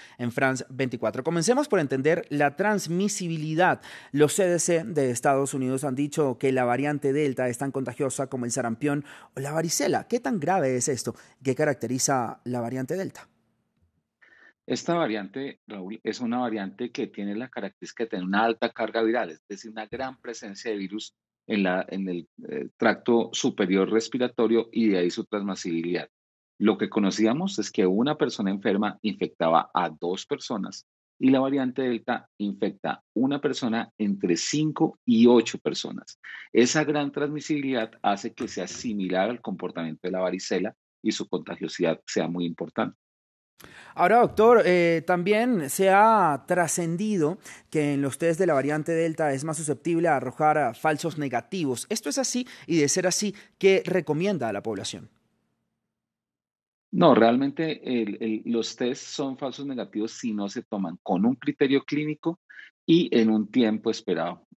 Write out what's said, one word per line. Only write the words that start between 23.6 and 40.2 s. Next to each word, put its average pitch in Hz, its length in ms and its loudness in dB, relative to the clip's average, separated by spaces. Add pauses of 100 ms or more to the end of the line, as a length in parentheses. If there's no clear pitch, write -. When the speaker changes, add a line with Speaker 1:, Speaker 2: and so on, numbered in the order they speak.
Speaker 2:
respiratorio 113 840 0
y 113 160 2
de 98 80 4
ahí 90 140 2
su 101 160 -6
transmisibilidad. 87 840 -4 (500)
Lo 101 200 4
que 101 100 -2
conocíamos 110 680 0
es - 140 -4
que 98 140 2
una 120 300 2
persona 113 360 -2
enferma 101 500 -2
infectaba 82 720 0
a 87 140 0
dos 87 380 -6
personas 104 600 -8 (320)
y 131 120 4
la 135 100 6
variante 135 420 -2
Delta 120 460 -4 (100)
infecta 101 640 -4 (120)
una 139 260 0
persona 123 580 -2
entre 98 380 0
cinco 151 680 -2
y 117 220 6
ocho 120 320 6
personas. - 640 -8 (320)
Esa 135 320 4
gran 147 260 -2
transmisibilidad 143 800 -4 (100)
hace 101 320 -2
que 120 140 -8
sea 92 220 -6
similar 98 600 -2
al 120 120 -6
comportamiento 82 640 -8
de 92 80 -4
la 92 80 -2